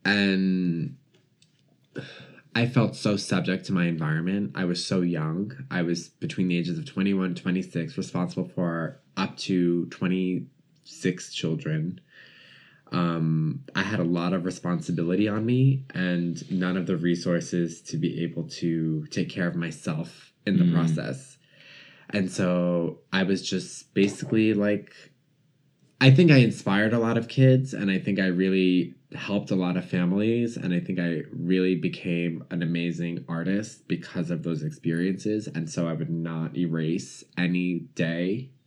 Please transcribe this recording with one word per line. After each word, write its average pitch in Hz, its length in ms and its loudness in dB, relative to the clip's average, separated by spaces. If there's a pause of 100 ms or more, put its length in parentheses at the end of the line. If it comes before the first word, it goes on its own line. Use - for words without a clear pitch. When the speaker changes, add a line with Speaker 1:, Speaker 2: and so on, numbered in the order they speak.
Speaker 1:
And 95 880 0 (1600)
I 120 120 2
felt 113 280 2
so 104 220 0
subject 92 480 -2
to 101 80 -2
my 87 120 2
environment. 85 720 -2
I 92 100 -2
was 87 200 -2
so 92 160 0
young. 87 520 -2 (160)
I 87 120 -2
was 85 280 -2
between - 380 -4
the 87 100 2
ages 85 220 -2
of 78 60 -8
twenty-one, 95 500 0
twenty-six, 90 640 -4
responsible 90 580 -4
for 82 440 -4 (160)
up - 240 -4
to 87 480 2
twenty-six - 1500 -4
children. 80 680 -4 (920)
Um, 80 720 0 (100)
I 95 80 0
had 101 160 -2
a 87 60 2
lot 87 260 0
of 90 140 -2
responsibility 87 800 0
on 107 180 -2
me 131 380 4 (100)
and 87 560 -2
none 92 280 0
of 87 100 -2
the 92 80 2
resources 85 840 0
to - 160 -6
be 85 260 -2
able 82 220 -4
to 80 640 -2
take - 220 -4
care 90 180 -2
of 87 100 -2
myself 82 720 -6 (140)
in 98 120 2
the 87 60 6
Speaker 2:
Mm. 87 100 4
Speaker 1:
process. 80 640 -2 (760)
And 95 200 -2
so 87 680 0 (120)
I 95 120 2
was 92 240 2
just - 460 -8
basically, 110 600 2
like, 104 400 0 (1040)
I 135 120 10
think 165 200 10
I 139 60 10
inspired 107 560 4
a 120 60 2
lot 113 180 2
of 117 100 -2
kids, 131 460 6
and 98 180 0
I 92 80 2
think 98 220 0
I 95 60 4
really 92 680 2 (200)
helped - 380 -4
a 104 40 0
lot 90 200 0
of 90 80 -2
families, 107 720 0
and 92 180 -4
I 87 60 2
think 90 200 -4
I 85 240 -2 (100)
really 92 420 2
became 85 760 -4
an 85 120 -2
amazing 85 640 -4
artist 92 600 -4
because 87 420 -4
of 80 120 -4
those 78 200 -4
experiences. 92 840 -2
And 82 200 -6
so 85 200 -4
I - 40 -4
would 80 160 -4
not 82 460 -4
erase 82 680 -2 (120)
any 90 420 0 (160)
day 90 560 -2 (160)